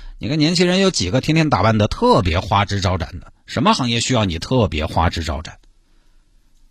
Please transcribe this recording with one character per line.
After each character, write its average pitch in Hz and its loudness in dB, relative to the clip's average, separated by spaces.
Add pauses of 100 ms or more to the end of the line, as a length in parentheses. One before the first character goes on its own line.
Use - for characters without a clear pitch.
(200)
你 101 -6
看 151 -2
年 156 2
轻 180 2
人 180 2
有 190 4
几 90 -4
个 127 0
天 156 0
天 160 2
打 101 2
扮 110 4
得 107 4
特 233 2
别 87 0
花 101 0
枝 101 -4
招 92 0
展 85 -10
的？ - -20 (140)
什 - -2
么 214 4
行 131 -2
业 117 0
需 120 -2
要 110 2
你 85 -2
特 117 0
别 78 -4
花 82 0
枝 80 -6
招 76 -6
展？ - -16 (1120)